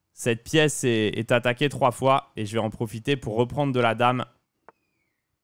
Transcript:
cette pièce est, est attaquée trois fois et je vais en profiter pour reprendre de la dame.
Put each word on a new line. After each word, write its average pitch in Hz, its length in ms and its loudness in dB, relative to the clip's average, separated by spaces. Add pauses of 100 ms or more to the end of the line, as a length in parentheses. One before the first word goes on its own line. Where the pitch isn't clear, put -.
(140)
cette 117 300 -2
pièce 151 400 0
est, 113 240 2
est 110 240 -4
attaquée 123 360 2
trois 127 240 0
fois 135 440 0
et 107 100 -6
je 101 80 -10
vais 113 60 -2
en 107 100 -2
profiter 117 480 -6
pour 113 180 -8
reprendre 123 380 -2
de 123 60 0
la 113 160 2
dame. 123 300 0 (1200)